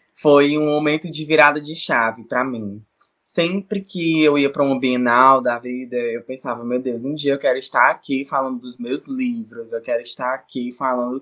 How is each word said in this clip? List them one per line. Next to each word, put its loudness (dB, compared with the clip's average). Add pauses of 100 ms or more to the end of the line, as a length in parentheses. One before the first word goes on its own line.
(140)
foi 6
um 0
momento 0
de -10
virada 6
de -10
chave -2
pra -2
mim. -8 (340)
Sempre -4
que 0
eu 6
ia 2
pra -2
uma 2
Bienal 4
da -2
vida, -8
eu -4
pensava, -8
"Meu -2
Deus, -4
um -6
dia 0
eu 0
quero 0
estar 2
aqui -4
falando -4
dos -16
meus -6
livros, -6
eu -6
quero -4
estar -6
aqui -8
falando -4